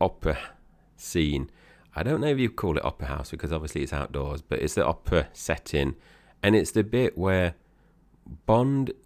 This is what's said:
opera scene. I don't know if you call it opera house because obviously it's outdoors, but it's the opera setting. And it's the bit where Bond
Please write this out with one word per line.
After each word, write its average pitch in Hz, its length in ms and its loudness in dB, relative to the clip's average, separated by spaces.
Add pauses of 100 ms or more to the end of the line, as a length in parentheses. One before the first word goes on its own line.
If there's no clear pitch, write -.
opera - 360 0 (600)
scene. 73 520 -2 (460)
I - 80 -4
don't 143 160 0
know 143 80 0
if 139 120 2
you 117 100 2
call 82 280 -2
it - 60 -2
opera - 240 -4
house 71 240 -6
because 76 220 -6
obviously 78 300 -4
it's - 100 -6
outdoors, 71 480 -4
but - 180 -4
it's - 140 -2
the 80 120 2
opera 80 460 0
setting. 71 640 -2 (480)
And 101 100 6
it's 95 180 4
the 110 120 4
bit 117 340 0
where 92 380 2 (720)
Bond 131 640 2 (140)